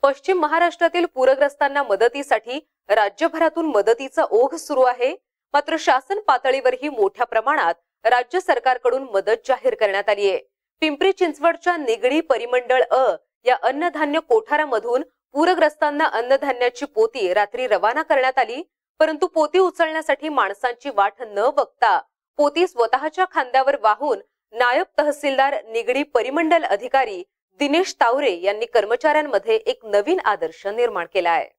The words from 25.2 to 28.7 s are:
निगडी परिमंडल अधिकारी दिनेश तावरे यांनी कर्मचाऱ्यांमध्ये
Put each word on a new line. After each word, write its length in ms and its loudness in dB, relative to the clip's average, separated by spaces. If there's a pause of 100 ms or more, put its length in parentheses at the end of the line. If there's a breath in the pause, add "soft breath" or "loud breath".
निगडी 360 -4 (100)
परिमंडल 520 0
अधिकारी 580 -2 (360)
दिनेश 400 0
तावरे 320 2 (100)
यांनी 240 -2
कर्मचाऱ्यांमध्ये 880 0